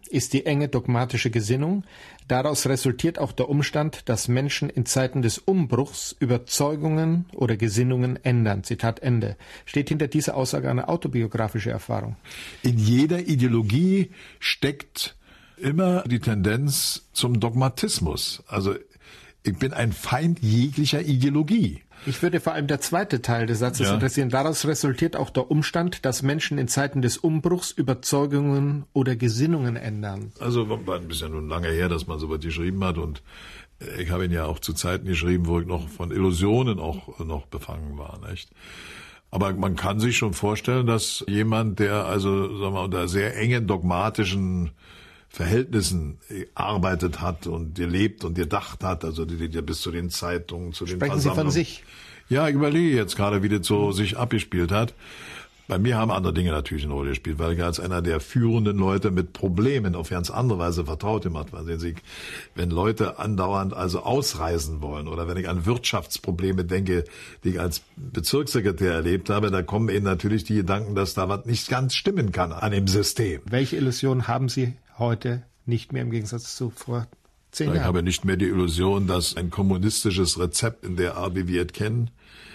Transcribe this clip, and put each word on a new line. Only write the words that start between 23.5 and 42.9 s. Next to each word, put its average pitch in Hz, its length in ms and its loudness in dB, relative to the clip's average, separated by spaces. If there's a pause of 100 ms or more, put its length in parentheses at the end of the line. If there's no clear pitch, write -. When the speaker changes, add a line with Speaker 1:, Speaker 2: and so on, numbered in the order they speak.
Speaker 1:
Satzes 117 300 2
Speaker 2:
Ja. 98 60 4
Speaker 1:
interessieren. 127 360 2
Daraus 143 360 0
resultiert 151 500 0
auch 139 140 -2
der 131 200 0
Umstand, 170 560 0
dass 127 160 0
Menschen 147 360 0
in 127 100 0
Zeiten 139 340 0
des 120 160 2
Umbruchs 170 520 2
Überzeugungen 143 1200 2
oder 131 240 2
Gesinnungen 123 600 2
ändern. 104 640 -6
Speaker 2:
Also, 120 240 0
das 92 460 -4
ist 78 100 -4
ja 82 80 -8
nun 78 200 -6
lange 82 200 -2
her, 85 200 2
dass 82 180 -2
man 80 120 -6
so 78 120 -6
was 78 100 -4
geschrieben 85 440 -4
hat 90 140 0
und 78 240 -6 (760)
ich 85 120 -4
habe 90 140 0
ihn 87 80 0
ja 82 140 0
auch 76 120 -4
zu - 140 -6
Zeiten 90 340 -2
geschrieben, 87 400 2
wo 85 140 2
ich 82 60 -4
noch 82 220 -4
von 82 220 -8
Illusionen 98 720 2
auch - 400 -8
noch 78 260 -6
befangen 76 520 -10
war, 73 200 -14 (100)
nicht? 90 220 -12 (800)
Aber 98 220 2
man 95 240 0
kann 101 240 0
sich 117 160 2
schon 107 160 2
vorstellen, 117 540 0
dass 113 420 0
jemand, 110 500 2
der 104 280 2
also, 98 420 2
sagen 101 120 -6
wir 98 100 0
mal, 95 140 -2
unter 90 220 0